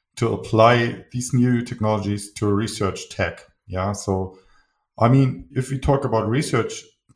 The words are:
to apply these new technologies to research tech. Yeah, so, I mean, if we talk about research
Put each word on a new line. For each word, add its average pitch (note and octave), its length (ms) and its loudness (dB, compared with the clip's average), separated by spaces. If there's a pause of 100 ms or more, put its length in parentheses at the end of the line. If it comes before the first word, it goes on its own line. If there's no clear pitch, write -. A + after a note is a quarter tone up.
(180)
to A#2 140 0
apply A2+ 800 4
these B2 240 -6
new B2 280 2
technologies G#2 720 -2
to - 120 -4
research G2+ 640 -2
tech. - 360 -6 (220)
Yeah, F#2+ 240 -4
so, F#2+ 480 -4 (600)
I A2+ 80 4
mean, C3 420 2
if C3 220 -6
we C3+ 80 -4
talk - 240 2
about A2 240 0
research B2 560 -2 (320)